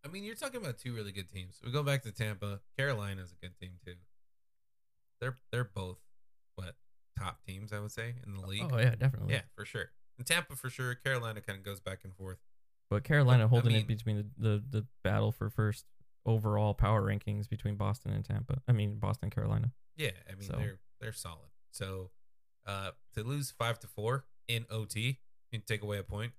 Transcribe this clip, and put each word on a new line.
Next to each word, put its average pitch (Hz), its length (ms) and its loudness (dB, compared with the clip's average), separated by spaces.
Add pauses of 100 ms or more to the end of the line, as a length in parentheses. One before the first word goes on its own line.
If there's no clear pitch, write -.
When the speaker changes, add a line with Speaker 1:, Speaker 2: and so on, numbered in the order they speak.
Speaker 1:
I 147 40 -14
mean, 190 160 -10
you're 214 120 -8
talking 247 260 -6
about 143 160 -4
two 127 160 -6
really 104 180 -6
good 95 200 -8
teams. 92 320 -10
We 120 80 -6
go 147 120 0
back 139 200 0
to 113 80 -8
Tampa. 101 480 -4 (180)
Carolina's 101 540 -2
a 87 40 -20 (100)
good 87 140 -14
team, 90 120 -12 (120)
too. 87 120 -14 (1200)
They're, 127 180 -4 (140)
they're 123 120 0
both, 95 340 -6 (580)
what, 90 200 -10 (420)
top 92 280 -4
teams, 101 280 -10
I 104 60 -4
would 107 120 -6
say, 117 240 -6 (100)
in 101 100 -8
the 95 100 -8
league? 104 260 -2
Speaker 2:
Oh, 120 60 4
yeah, 113 180 8
definitely. 107 380 2
Speaker 1:
Yeah, 101 80 2 (140)
for 104 100 -8
sure. 101 240 -6 (280)
And 123 100 -8
Tampa, 170 280 0
for - 140 -6
sure. 123 260 -4
Carolina 117 460 -4
kinda 98 200 -8
goes 98 180 -8
back 95 240 -10
and 92 120 -12
forth. 92 220 -10 (520)
Speaker 2:
But 101 140 2
Carolina 127 420 8
Speaker 1:
I - 20 6
Speaker 2:
holding 117 260 8
Speaker 1:
mean 110 80 6
Speaker 2:
it 107 60 -2
between 110 300 0
the, 104 80 -2 (120)
the, 104 320 2
the 107 160 0 (180)
battle 104 280 4
for 104 180 -2
first 107 360 0 (420)
overall 107 480 4
power 107 260 6
rankings 104 480 0
between 104 260 -2
Boston 104 360 0
and 101 120 0
Tampa. 117 440 -2
I 123 60 6
mean, 104 260 2
Boston, 101 320 0
Carolina. 107 400 0 (260)
Speaker 1:
Yeah, 147 140 -2 (200)
I 98 40 -12
mean, 98 140 -12
Speaker 2:
So. - 80 -4
Speaker 1:
they're, 98 220 -4 (220)
they're 110 120 -8
solid. 78 360 -12 (220)
So, 95 400 -8 (560)
uh, 98 240 -4 (240)
to 107 80 -4
lose 139 280 -2
five 117 280 0
to - 80 -16
four 120 380 0 (220)
in 117 220 2
O 110 160 -2
T 117 340 0 (320)
and 110 140 -6
take 104 160 0
away 104 160 -2
a 98 60 -4
point. 107 360 -6